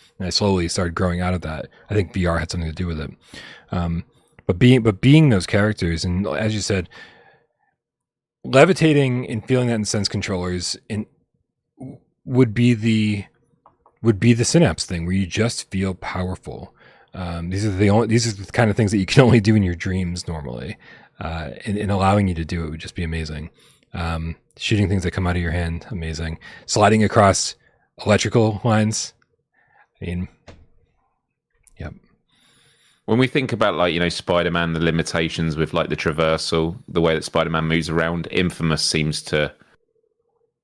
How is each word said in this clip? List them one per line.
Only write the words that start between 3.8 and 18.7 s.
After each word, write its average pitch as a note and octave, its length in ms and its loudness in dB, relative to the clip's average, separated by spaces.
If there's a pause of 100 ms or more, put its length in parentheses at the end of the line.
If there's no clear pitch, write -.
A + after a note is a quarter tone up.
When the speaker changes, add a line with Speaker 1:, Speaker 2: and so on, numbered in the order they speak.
Speaker 1:
but F2 140 -2
being, B2 220 6
but A2 200 0
being D3+ 280 8
those G2 180 2
characters, G2+ 580 0
and F#2 220 -2
as D#2 260 -2
you G#2+ 80 -4
said, F#2+ 280 -4 (1500)
levitating C#3 880 4
and A2+ 180 -6
feeling B2 200 2
that A#2 80 0
in G#2+ 100 -2
sense G2+ 220 -2
controllers F2+ 680 -4 (120)
in, G#2+ 160 -6 (1200)
would B2+ 300 2
be A#2+ 200 4
the, G#2+ 520 0 (760)
would A2 180 2
be A#2 140 6
the A#2 120 2
Synapse D3 400 2
thing E2+ 200 -6
where F#2 100 -2
you G2 100 0
just G#2+ 460 -4
feel F#2+ 240 -2
powerful. - 800 -10 (400)
Um, E2+ 360 -8
these G2 160 -4
are G#2+ 60 0
the G2 180 4
only, G#2+ 180 4
these A2+ 200 2
are G2+ 160 -8
the - 80 -16
kind A#2 180 2
of G2+ 80 0